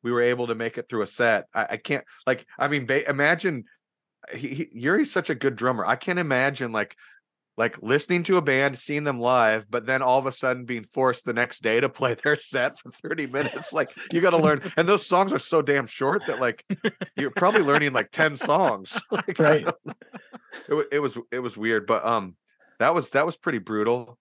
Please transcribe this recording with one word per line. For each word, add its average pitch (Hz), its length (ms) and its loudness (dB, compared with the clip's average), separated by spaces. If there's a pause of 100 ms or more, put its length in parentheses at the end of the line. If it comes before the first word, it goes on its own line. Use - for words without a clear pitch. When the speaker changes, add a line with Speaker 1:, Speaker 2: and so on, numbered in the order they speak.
Speaker 1:
We 120 100 -2
were 120 100 2
able 123 260 2
to 113 60 -2
make 113 240 -6
it 117 100 -10
through 110 140 -2
a 98 40 -2
set. 113 480 0
I, 110 160 0
I 107 80 -4
can't, - 260 -4 (220)
like, 127 200 -2 (120)
I 139 100 0
mean, 139 180 -2
ba-, 135 220 0
imagine, 143 560 0 (680)
he, 117 140 -8
he, 139 240 -8
Yuri's 156 400 0
such 180 180 -2
a 151 40 0
good 127 220 -2
drummer. 117 300 0
I 117 100 2
can't 175 220 -4
imagine, 135 540 0
like, 104 240 -4 (640)
like, 113 240 -2
listening 151 420 0
to 185 140 4
a 170 40 2
band, 139 360 0
seeing 147 260 -6
them 131 160 -4
live, 113 500 2
but 117 160 -4
then 131 160 0
all 127 160 4
of 135 80 0
a 127 60 -2
sudden 127 320 -2
being 117 200 -8
forced 131 400 0
the 120 100 -4
next 120 280 -2
day 113 180 2
to 131 80 0
play 123 260 -2
their 147 220 0
set 131 420 -4
for - 120 -20
thirty 151 360 -8
minutes. 135 480 -6
Like, 151 220 -2 (140)
you 165 120 0
gotta 175 160 6
learn. 151 240 4 (140)
And 170 120 4
those 196 180 2
songs 190 260 2
are 160 60 0
so - 240 0
damn 139 240 2
short 147 400 -2
that, 120 120 -4
like, 120 260 -2 (520)
you're 139 140 -2
probably 202 320 4
learning, 143 300 4
like, 131 180 0
ten 156 260 2
songs. 135 720 0
<laughs> - 40 -10
Like, - 300 -2
I - 20 6
Speaker 2:
Right. 151 220 4
Speaker 1:
don't 170 120 -2 (100)
know. - 60 -12 (760)
It 143 60 2
wa-, 151 180 0
it 143 80 0
was, 127 180 -4 (120)
it 123 100 -6
was 120 160 -8
weird, 110 300 0
but, 113 200 0
um, 101 300 -2 (420)
that 143 160 4
was, - 160 -2
that 143 160 2
was 170 100 -6
pretty 139 220 -4
brutal. 113 640 -2